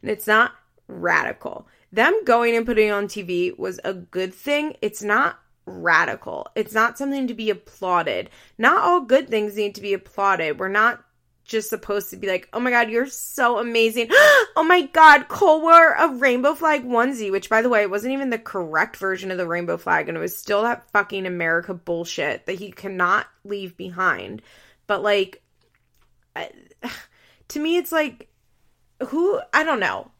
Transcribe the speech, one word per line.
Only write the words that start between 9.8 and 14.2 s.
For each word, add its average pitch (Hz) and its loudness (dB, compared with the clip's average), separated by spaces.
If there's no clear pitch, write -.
be 202 -4
applauded. 185 -2
We're 190 -6
not 214 0
just 220 -6
supposed 202 -6
to 190 -18
be 196 -8
like, 185 -4
"Oh 226 -4
my 247 -2
God, 233 2
you're 233 -2
so 240 -2
amazing. 233 0
<gasps> 466 6